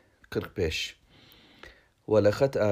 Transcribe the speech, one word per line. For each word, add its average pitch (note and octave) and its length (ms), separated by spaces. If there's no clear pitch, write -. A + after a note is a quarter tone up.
kırk - 260
beş. - 400
وَلَقَدْ G#2+ 460